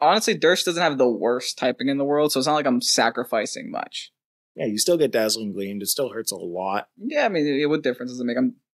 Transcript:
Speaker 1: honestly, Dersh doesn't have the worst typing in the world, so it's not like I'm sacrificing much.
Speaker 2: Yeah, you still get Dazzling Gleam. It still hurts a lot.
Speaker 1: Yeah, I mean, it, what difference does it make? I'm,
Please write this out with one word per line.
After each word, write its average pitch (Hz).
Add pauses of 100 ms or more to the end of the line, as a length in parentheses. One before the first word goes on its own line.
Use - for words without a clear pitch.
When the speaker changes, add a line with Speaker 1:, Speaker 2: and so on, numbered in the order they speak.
Speaker 1:
honestly, 190
Dersh 165
doesn't 170
have 151
the 127
worst 120
typing 127
in 139
the 139
world, 147
so 139
it's 131
not 151
like 147
I'm 123
sacrificing 120
much. - (440)
Speaker 2:
Yeah, 147
you 107
still 175
get 143
Dazzling 110
Gleam. 98
It 98
still 131
hurts 110
a 104
lot. 92
Speaker 1:
Yeah, 285
I 226
mean, 160
it, 143
what 151
difference 127
does 123
it 127
make? 120
I'm, 127 (220)